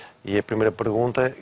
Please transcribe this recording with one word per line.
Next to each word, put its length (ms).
E 140
a 60
primeira 280
pergunta 720